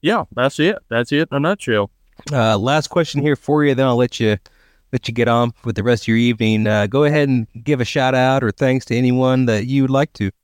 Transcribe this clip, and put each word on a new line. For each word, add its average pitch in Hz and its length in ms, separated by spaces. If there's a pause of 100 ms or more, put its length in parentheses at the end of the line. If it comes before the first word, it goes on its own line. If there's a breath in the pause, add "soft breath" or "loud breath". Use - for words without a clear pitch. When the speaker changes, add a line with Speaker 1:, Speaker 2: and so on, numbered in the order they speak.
Speaker 1:
Yeah, 196 220 (100)
that's 131 240
it. 180 200 (100)
That's 117 240
it 151 180
in 139 60
a 139 40
nutshell. 135 500 (420)
Speaker 2:
Uh, 113 260
last 139 300
question 151 340
here 147 140
for 147 280
you, 139 120
then 131 100
I'll 127 100
let 123 220
you, 107 200 (540 soft breath)
let - 140
you 117 80
get 117 140
on 120 240 (120)
with 113 120
the 104 80
rest 120 200
of - 40
your 113 80
evening. 110 500
Uh, 104 220
go 139 160
ahead 147 240
and 123 180 (160)
give 139 180
a 120 40
shout 131 320
out 131 260
or 110 80
thanks 131 360
to 120 100
anyone 127 500
that 110 200
you 135 160
would 131 80
like 135 240
to. 98 160 (140)